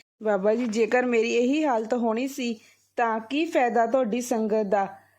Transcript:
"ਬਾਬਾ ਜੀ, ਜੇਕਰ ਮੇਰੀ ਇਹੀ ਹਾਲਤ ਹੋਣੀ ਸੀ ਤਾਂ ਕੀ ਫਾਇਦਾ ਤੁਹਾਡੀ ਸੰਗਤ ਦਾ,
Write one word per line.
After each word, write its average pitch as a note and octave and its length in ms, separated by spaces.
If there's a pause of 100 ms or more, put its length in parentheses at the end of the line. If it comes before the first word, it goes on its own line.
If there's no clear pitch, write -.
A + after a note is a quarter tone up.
(220)
"ਬਾਬਾ G#3 320
ਜੀ, B3 120
ਜੇਕਰ A#3 400
ਮੇਰੀ A#3 280
ਇਹੀ C4 300
ਹਾਲਤ A#3 300
ਹੋਣੀ A#3 340
ਸੀ A#3+ 280 (400)
ਤਾਂ A3+ 240
ਕੀ C#4 240
ਫਾਇਦਾ A#3+ 420
ਤੁਹਾਡੀ A#3+ 340
ਸੰਗਤ A3 420
ਦਾ, G3 260 (300)